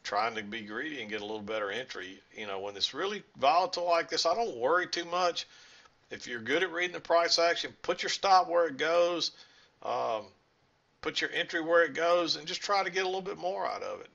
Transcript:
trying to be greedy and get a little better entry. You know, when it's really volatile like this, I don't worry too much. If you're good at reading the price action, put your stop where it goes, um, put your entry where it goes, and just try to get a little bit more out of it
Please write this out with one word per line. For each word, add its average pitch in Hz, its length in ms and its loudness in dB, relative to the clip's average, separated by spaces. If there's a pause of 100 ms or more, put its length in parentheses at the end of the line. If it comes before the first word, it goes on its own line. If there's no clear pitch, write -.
trying 110 320 0
to 107 80 -6
be 110 180 -8
greedy 123 400 -8
and 107 80 -10
get 107 120 -4
a 104 40 -8
little 107 160 -6
better 104 300 -4
entry. 101 480 -8 (160)
You 107 120 -10
know, 98 120 -4
when 101 160 -8
it's 95 180 -2
really 190 300 -6 (140)
volatile 175 480 2
like 170 240 2
this, 156 160 0
I 170 100 4
don't 214 220 -2
worry 165 300 2
too 170 180 -4
much. 175 420 0 (640)
If 113 160 -12
you're 120 140 -8
good 139 220 2
at 180 80 -2
reading 175 220 -4
the 165 60 -8
price 170 400 4
action, 165 420 2
put 190 220 -2
your 196 60 -2
stop 185 400 6
where 170 180 4
it 139 100 -6
goes, 170 540 4 (520)
um, 120 400 -2 (800)
put 156 200 -2
your 151 100 -2
entry 165 300 -2
where 170 220 6
it 147 100 -2
goes, 165 440 2
and 151 100 -12
just 180 140 -6
try 196 220 0
to 190 60 -2
get 190 140 -2
a 185 40 0
little 190 140 -2
bit 196 160 -8
more 185 280 -4
out 101 180 -4
of 95 180 -8
it - 140 -16